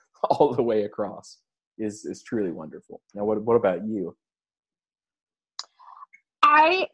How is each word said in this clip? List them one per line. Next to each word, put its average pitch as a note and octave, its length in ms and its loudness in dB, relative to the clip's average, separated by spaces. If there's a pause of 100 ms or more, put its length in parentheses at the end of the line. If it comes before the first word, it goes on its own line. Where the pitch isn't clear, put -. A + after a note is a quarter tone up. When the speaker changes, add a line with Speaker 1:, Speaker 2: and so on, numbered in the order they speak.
Speaker 1:
<laughs> - 220 -6
all C#3+ 240 4
the C3+ 80 0
way A2 220 0
across G2 540 -10 (380)
is, G#2+ 280 -8
is - 180 -10
truly G#2 300 -4
wonderful. D#2+ 500 -16 (120)
Now, G#2 100 -6
what, G#2+ 180 0
what A#2 140 2
about F#2+ 280 2
you? G2+ 320 -6 (2250)
Speaker 2:
I, D#4 520 4